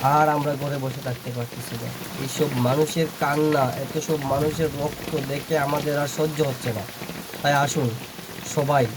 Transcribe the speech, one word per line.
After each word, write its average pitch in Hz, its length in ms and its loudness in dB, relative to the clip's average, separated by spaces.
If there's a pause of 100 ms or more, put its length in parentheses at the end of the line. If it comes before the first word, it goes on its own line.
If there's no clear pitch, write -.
(140)
আর 151 120 6 (100)
আমরা 143 160 0 (100)
ঘরে 143 220 -2
বসে 131 220 -4
থাকতে 123 300 -4
পারতেছি 120 440 -8
না। 120 80 -6 (340)
এইসব 143 260 0 (180)
মানুষের 151 420 2 (120)
কান্না, 147 440 4 (180)
এত 131 120 -6 (120)
সব 156 120 2 (140)
মানুষের 151 380 2 (100)
রক্ত - 320 -4 (180)
দেখে 143 240 -2 (120)
আমাদের 147 360 0
আর 139 140 0
সহ্য 156 220 0 (120)
হচ্ছে 123 260 -4
না। 101 80 -4 (560)
তাই 143 140 4 (100)
আসুন 127 240 0 (680)
সবাই 143 300 4 (120)